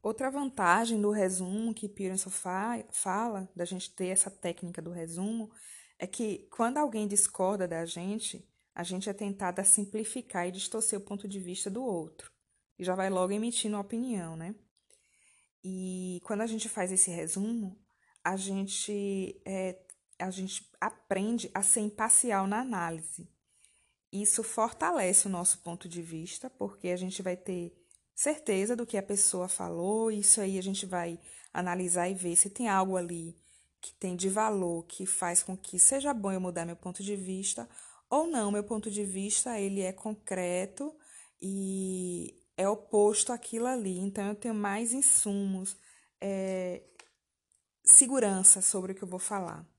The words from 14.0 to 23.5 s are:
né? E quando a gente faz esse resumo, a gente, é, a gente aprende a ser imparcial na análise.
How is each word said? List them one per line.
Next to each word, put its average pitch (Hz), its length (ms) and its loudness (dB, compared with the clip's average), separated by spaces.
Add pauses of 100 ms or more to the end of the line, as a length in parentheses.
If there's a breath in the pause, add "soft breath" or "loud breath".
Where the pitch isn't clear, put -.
né? 170 180 -10 (1080 soft breath)
E 185 600 -6
quando 214 180 -2
a 226 40 0
gente 220 220 -4
faz 185 240 -2
esse 185 180 4
resumo, 190 680 -4 (460 soft breath)
a 185 140 0
gente, 196 1080 -4
é, 190 320 -4 (420)
a 185 120 -4
gente 190 400 -8 (100)
aprende 208 720 -2
a 196 100 -2
ser - 180 6
imparcial 208 680 4
na 208 140 2
análise. 170 680 -4 (840 soft breath)